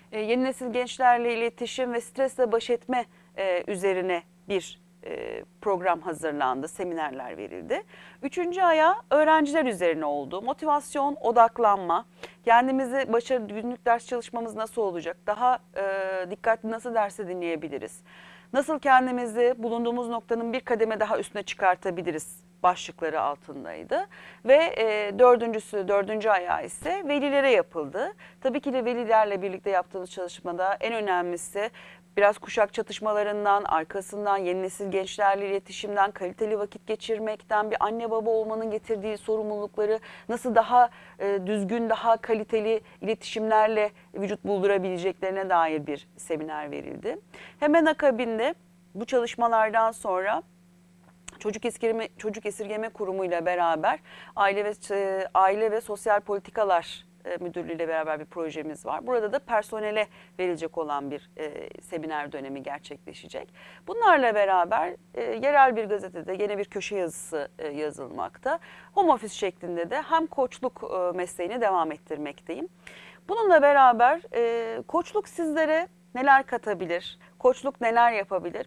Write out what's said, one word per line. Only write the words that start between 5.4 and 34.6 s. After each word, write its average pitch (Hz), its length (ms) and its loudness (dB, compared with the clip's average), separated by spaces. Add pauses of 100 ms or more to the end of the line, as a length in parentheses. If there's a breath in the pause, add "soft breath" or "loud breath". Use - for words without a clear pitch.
program 180 400 0
hazırlandı, 151 680 -2
seminerler 143 680 -8
verildi. 95 460 -8 (400 loud breath)
Üçüncü 349 400 -4
ayağı 330 320 6 (160)
öğrenciler 302 540 4
üzerine 170 400 0
oldu. 147 380 -6
Motivasyon, 285 800 -2
odaklanma, 220 840 4 (380 loud breath)
kendimizi 254 680 4
başarı, 240 340 0
günlük 220 400 -8
ders 233 200 2
çalışmamız 233 480 -6
nasıl 220 280 -4
olacak, 175 340 -4 (100)
daha, 247 320 2 (180)
e, 190 540 -4
dikkatli 226 400 -2
nasıl 226 240 -6
dersi 202 340 -2
dinleyebiliriz, 160 760 -8 (500 loud breath)
nasıl 285 260 0
kendimizi 247 800 2
bulunduğumuz 233 500 -4
noktanın 233 440 -4
bir 254 80 -2
kademe 220 400 0
daha 214 180 -2
üstüne - 240 -8
çıkartabiliriz 180 1040 -2 (180)
başlıkları 165 580 0
altındaydı. 139 840 -6 (380 loud breath)
Ve, 294 340 8
e, 208 400 0
dördüncüsü, 220 720 4
dördüncü 208 400 0
ayağı 180 360 2
ise 370 440 -6
velilere 277 420 2
yapıldı. 180 640 0 (280 loud breath)
Tabii 262 200 -2
ki 277 120 -4
de 247 120 -2
velilerle 220 580 2
birlikte 190 280 -6
yaptığımız 180 400 -2
çalışmada 180 680 -4
en 226 120 -2
önemlisi 196 800 -2 (460 loud breath)
biraz 202 220 6
kuşak - 360 0
çatışmalarından, 208 880 0
arkasından 196 720 -2
yeni 185 260 -2